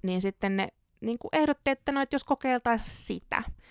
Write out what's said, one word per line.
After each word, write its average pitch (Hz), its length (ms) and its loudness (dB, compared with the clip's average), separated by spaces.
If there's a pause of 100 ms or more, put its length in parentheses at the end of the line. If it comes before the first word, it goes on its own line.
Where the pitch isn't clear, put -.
niin 185 180 0
sitten 196 360 0
ne 190 100 0 (340)
niinku 233 320 -6
ehdotti, 294 360 4
että 269 220 -2
no, 277 100 2
et 269 120 -2
jos 285 100 0
kokeiltais 247 840 0
sitä. - 360 -4 (280)